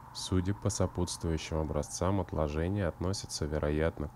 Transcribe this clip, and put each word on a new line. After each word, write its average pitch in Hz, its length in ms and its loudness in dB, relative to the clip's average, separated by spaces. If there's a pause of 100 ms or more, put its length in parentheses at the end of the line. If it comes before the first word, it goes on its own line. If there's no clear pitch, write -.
(140)
Судя 92 400 2
по 104 160 0
сопутствующим 87 880 0
образцам, 78 640 0
отложения 82 640 0
относятся, - 580 -2
вероятно, 76 640 0
к - 60 -18